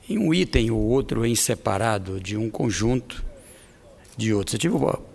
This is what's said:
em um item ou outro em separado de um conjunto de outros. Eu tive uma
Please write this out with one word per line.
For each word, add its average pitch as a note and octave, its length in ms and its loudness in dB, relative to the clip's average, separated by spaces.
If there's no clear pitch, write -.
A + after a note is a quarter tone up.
em G#3+ 80 -2
um E3+ 160 4
item C3 360 2
ou A2 100 0
outro A#2 440 2
em A#2 100 2
separado G2+ 840 0
de G2 160 -6
um A2 140 -2
conjunto A#2 720 -2
de A2 180 2
outros. G2 200 0
Eu G2 40 -2
tive F3 160 0
uma - 260 0